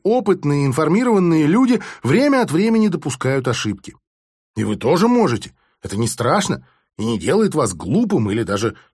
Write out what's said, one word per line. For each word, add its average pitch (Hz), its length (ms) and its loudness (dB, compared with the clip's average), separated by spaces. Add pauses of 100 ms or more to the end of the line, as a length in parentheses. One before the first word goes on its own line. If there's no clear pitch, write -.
опытные, 185 640 0
информированные 165 800 2
люди 233 340 2 (220)
время 247 400 2
от 202 80 -4
времени 214 380 2
допускают 135 600 -4
ошибки. - 480 -6 (580)
И 110 100 -4
вы 104 120 -4
тоже 175 320 2
можете. 208 460 0 (260)
Это - 160 -10
не 113 120 -2
страшно 165 580 -2 (320)
и 107 80 -6
не 113 120 -2
делает 185 360 0
вас 127 180 -2
глупым 131 580 -2
или 110 120 -2
даже 101 340 -4 (180)